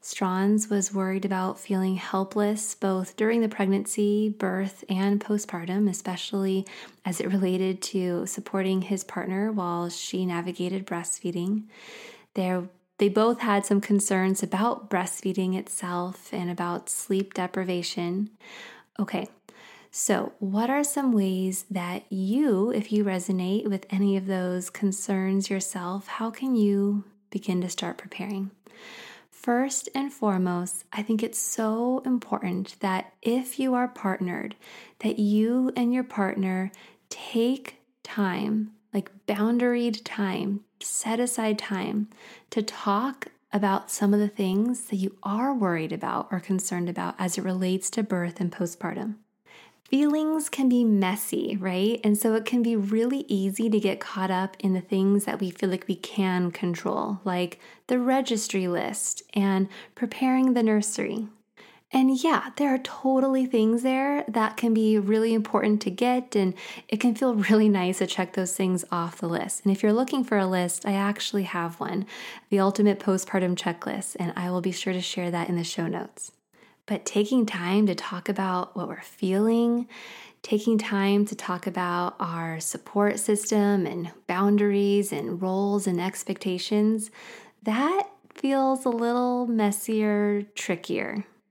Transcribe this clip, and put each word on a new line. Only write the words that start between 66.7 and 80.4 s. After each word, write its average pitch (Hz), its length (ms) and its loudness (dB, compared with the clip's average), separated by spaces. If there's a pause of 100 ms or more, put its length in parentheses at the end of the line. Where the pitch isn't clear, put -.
it 214 120 -2
can 240 140 4
feel 247 220 2
really 214 340 6
nice 185 300 2
to 185 80 2
check 185 260 -2
those 185 220 -2
things 185 360 2
off 170 280 -4
the 170 100 -4
list. - 340 -4
And 196 80 4
if 196 120 0
you're 214 100 6
looking 262 300 0
for 220 160 2
a 190 80 2
list, 180 400 0
I 202 60 0
actually 202 500 0
have 170 360 -6
one, 202 280 -4 (420)
the 202 100 4
Ultimate 202 400 4
Postpartum 185 560 0
Checklist, - 640 -4
and 170 160 -2
I 180 140 -4
will 180 120 0
be 185 100 0
sure 185 220 -4
to 180 60 -2
share 180 300 -4
that 170 180 -2
in 175 100 0
the 170 60 0
show 165 220 -4
notes. - 460 -8 (540)
But - 200 -4
taking 214 400 2
time 196 420 2
to 185 80 2
talk - 340 -8
about 190 460 -2
what 175 120 -6
we're - 140 -10
feeling, 233 840 2 (560)